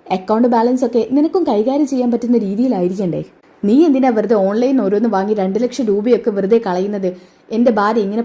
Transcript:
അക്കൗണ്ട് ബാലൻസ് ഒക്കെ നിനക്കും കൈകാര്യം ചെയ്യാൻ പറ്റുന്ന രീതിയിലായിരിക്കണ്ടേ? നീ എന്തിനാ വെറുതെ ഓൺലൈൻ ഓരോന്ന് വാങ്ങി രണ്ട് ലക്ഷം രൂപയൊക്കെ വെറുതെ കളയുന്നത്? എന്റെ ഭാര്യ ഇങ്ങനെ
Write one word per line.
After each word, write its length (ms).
അക്കൗണ്ട് 360
ബാലൻസ് 380
ഒക്കെ 260
നിനക്കും 320
കൈകാര്യം 440
ചെയ്യാൻ 240
പറ്റുന്ന 260
രീതിയിലായിരിക്കണ്ടേ? 880
നീ 200
എന്തിനാ 240
വെറുതെ 260
ഓൺലൈൻ 460
ഓരോന്ന് 280
വാങ്ങി 240
രണ്ട് 260
ലക്ഷം 260
രൂപയൊക്കെ 460
വെറുതെ 260
കളയുന്നത്? 560
എന്റെ 200
ഭാര്യ 300
ഇങ്ങനെ 240